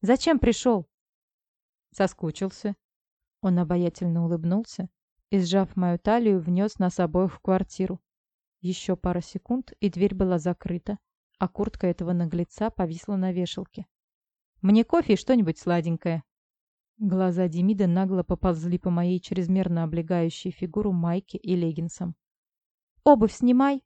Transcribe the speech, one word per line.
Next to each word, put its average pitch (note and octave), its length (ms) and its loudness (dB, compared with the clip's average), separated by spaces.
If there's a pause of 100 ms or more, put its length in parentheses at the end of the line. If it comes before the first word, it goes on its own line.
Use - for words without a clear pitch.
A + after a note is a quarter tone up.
«Зачем C4 380 2
пришел?» A#3 480 0 (1040)
«Соскучился». F#3+ 800 -4 (680)
Он F3+ 180 2
обаятельно E3+ 640 0
улыбнулся F3 640 -2 (420)
и, G3 80 2
сжав F#3 380 0
мою F3 220 0
талию, G#3+ 420 2
внес F3+ 400 -2
нас F3+ 180 0
обоих F3+ 360 0
в - 60 -20
квартиру. F#3+ 600 -2 (600)
Еще F3+ 360 -4
пара F3 240 -4
секунд, - 580 -8
и G3+ 100 0
дверь F#3+ 280 0
была F#3 220 0
закрыта, F3 600 -6 (400)
а F#3 80 -2
куртка - 400 -4
этого F3 260 -2
наглеца F3 580 -2
повисла F3 440 -6
на F#3 160 -2
вешалке. F3+ 560 -6 (760)
«Мне G#3+ 220 6
кофе E4 280 2
и G3 40 6
что-нибудь G#3 420 0
сладенькое». E3+ 640 -2 (760)
Глаза F#3 460 0
Демида F#3 400 0
нагло F#3 380 0
поползли F3 520 -2
по F3 140 -2
моей F3 300 0
чрезмерно F3+ 640 -2
облегающей E3 680 -4
фигуру G3+ 400 -4
майке F3 480 -2
и - 160 -4
леггинсам. E3+ 640 -4 (880)
«Обувь A3+ 300 8
снимай!» C4 520 2